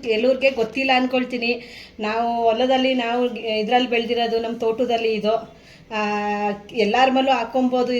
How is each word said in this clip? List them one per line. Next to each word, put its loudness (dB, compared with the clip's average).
ಕೆಲವ್ರಿಗೆ 2
ಗೊತ್ತಿಲ್ಲ -2
ಅನ್ಕೊಳ್ತೀನಿ. -2
ನಾವು -2
ಹೊಲದಲ್ಲಿ, 2
ನಾವು 0
ಇದ್ರಲ್ಲಿ 2
ಬೆಳ್ದಿರೋದು, 0
ನಮ್ಮ -6
ತೋಟದಲ್ಲಿ 0
ಇದು. 0
ಆ, -2
ಎಲ್ಲಾರ 4
ಮನೇಲೂ 2
ಹಾಕೊಬೋದು. 0